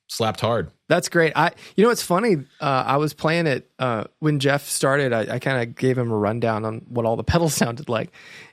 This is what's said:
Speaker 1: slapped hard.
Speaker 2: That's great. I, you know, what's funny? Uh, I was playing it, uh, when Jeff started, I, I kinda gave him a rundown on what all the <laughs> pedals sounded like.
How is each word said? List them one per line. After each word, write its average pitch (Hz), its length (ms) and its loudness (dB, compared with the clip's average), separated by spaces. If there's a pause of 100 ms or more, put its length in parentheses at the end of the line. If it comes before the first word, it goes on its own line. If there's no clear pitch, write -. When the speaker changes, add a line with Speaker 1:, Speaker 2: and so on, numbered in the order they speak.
Speaker 1:
slapped 110 320 -4
hard. 110 320 -2 (160)
Speaker 2:
That's 170 220 0
great. 165 260 2
I, 165 160 2 (240)
you 190 80 6
know, 233 60 6
what's 233 120 0
funny? 190 360 2 (240)
Uh, 135 260 0
I 131 100 2
was 151 160 -2
playing 165 320 0
it, 139 320 -2
uh, 120 280 -2 (140)
when 151 200 2
Jeff 139 280 0
started, 139 460 0
I, 110 220 0
I 120 40 -4
kinda 127 260 0
gave 127 320 0
him 120 140 0
a 110 60 0
rundown 110 480 0
on 110 220 -8
what 120 180 -2
all 113 120 0
the 110 60 -4
<laughs> - 0 -
pedals 170 300 2
sounded 147 360 -2
like. 117 220 -2 (420)